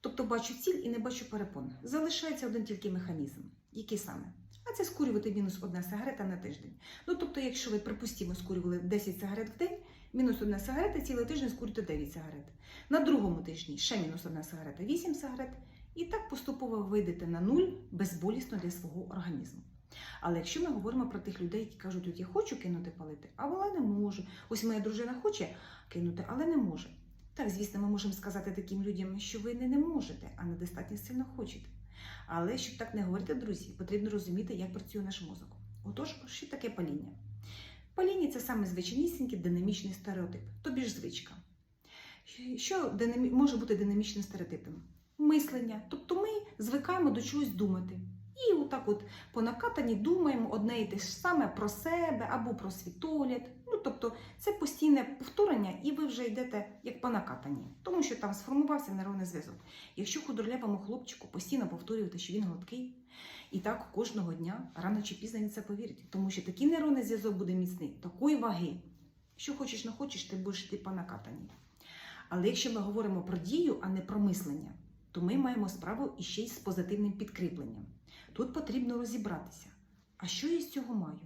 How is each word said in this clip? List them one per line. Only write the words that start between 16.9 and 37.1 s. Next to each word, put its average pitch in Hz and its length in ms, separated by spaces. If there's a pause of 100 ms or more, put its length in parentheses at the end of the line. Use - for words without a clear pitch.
на 170 140
нуль 302 280 (220)
безболісно 190 680
для 175 120
свого 170 400
організму. 170 500 (600)
Але 170 160
якщо 165 240
ми 349 60
говоримо 240 420
про 196 120
тих 185 200
людей, 180 200
які 214 160
кажуть: 180 320
"От 170 120
я 180 60
хочу - 340
кинути 175 300
палити, 156 460
а 277 100
вона 381 260
не 359 80
може. 202 440 (240)
Ось 220 160
моя 220 160
дружина 220 420
хоче - 260 (400)
кинути, 175 400
але 269 180
не 339 100
може". 175 340 (440)
Так, 220 160
звісно, 196 300
ми 202 80
можемо 202 260
сказати 196 420
таким 196 260
людям, 190 360
що 208 220
ви 233 140
не, 254 140
не 277 100
можете, 311 580
а 175 80
недостатньо 175 520
сильно 254 280 (120)
хочете. - 300 (600)
Але 175 320
щоб - 200
так 226 160
не 208 80
говорити, 185 320
друзі, 220 440
потрібно 202 320
розуміти, 190 440
як 185 180
працює 202 300
наш 190 200
мозок. 160 260 (360)
Отож, 262 320 (100)
що - 200
таке 240 240
паління? 151 420 (840)